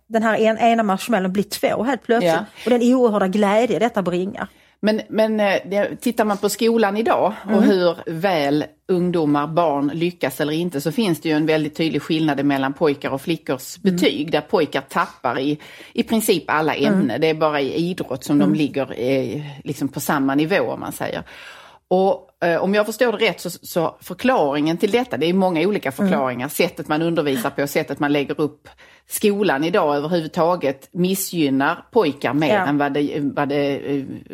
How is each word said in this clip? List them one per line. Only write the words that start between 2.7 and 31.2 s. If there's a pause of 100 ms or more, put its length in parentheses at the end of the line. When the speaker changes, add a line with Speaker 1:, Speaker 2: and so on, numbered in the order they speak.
Speaker 1:
oerhörda
glädje
detta
bringar. (320)
Speaker 2:
Men,
men,
eh, (100)
det,
tittar
man
på
skolan
idag (100)
och
Speaker 1:
Mm.
Speaker 2:
hur (160)
väl (220)
ungdomar,
barn
lyckas
eller
inte,
så
finns
det
ju
en
väldigt
tydlig
skillnad
mellan
pojkar
och
flickors
Speaker 1:
Mm.
Speaker 2:
betyg,
där
pojkar
tappar
i, (340)
i
princip
alla
Speaker 1:
Mm.
Speaker 2:
ämnen.
Det
är
bara
i (160)
idrott
som
de
Speaker 1:
Mm.
Speaker 2:
ligger,
eh, (220)
liksom
på
samma
nivå, (100)
om
man
säger. (640)
Och, (140)
eh,
om
jag
förstår
det
rätt
så,
så
förklaringen
till
detta,
det
är
många
olika
Speaker 1:
Mm.
Speaker 2:
förklaringar.
Sättet
man
undervisar
på,
sättet
man
lägger
upp (420)
skolan
idag
överhuvudtaget
missgynnar